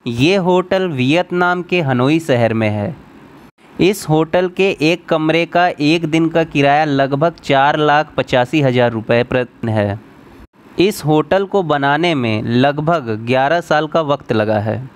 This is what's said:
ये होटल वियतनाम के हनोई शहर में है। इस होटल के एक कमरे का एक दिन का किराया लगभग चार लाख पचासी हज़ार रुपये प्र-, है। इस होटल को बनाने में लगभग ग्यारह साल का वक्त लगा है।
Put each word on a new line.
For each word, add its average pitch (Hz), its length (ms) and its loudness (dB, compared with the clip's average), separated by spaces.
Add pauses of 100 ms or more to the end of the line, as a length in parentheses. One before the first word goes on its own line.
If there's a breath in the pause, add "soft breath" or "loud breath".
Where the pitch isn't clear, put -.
ये 131 300 0
होटल 185 520 0
वियतनाम 175 720 0
के 180 180 -2
हनोई 135 380 2
शहर 120 360 0
में 110 160 0
है। 104 260 -4 (840)
इस 190 280 0
होटल 160 400 0
के 190 320 -2
एक 165 260 -2
कमरे 160 400 0
का 175 220 0
एक 160 380 0
दिन 160 220 0
का 165 160 0
किराया 147 400 2
लगभग 139 480 0 (120)
चार 143 320 2
लाख 151 400 0
पचासी 127 440 0
हज़ार 123 300 2
रुपये 117 340 0
प्र-, 123 440 -4
है। 107 320 -2 (800)
इस 185 260 0
होटल 156 400 0
को 196 180 -2
बनाने 151 520 0
में 117 280 -2
लगभग 131 840 0
ग्यारह 135 340 0
साल 156 260 -2
का 165 140 -2
वक्त 143 320 -4
लगा 107 260 0
है। 110 380 -4